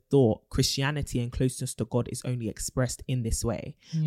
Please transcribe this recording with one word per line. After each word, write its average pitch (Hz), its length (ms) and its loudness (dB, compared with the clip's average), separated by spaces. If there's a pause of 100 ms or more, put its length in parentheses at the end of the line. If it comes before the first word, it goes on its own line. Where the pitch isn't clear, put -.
(100)
thought 131 400 6
Christianity 139 720 0
and 120 100 -2
closeness 131 440 -2
to - 100 -4
God 120 260 -2
is - 140 -8
only 123 240 -2
expressed - 580 -2
in 127 160 0
this 113 220 -2
way, 117 320 -4 (300)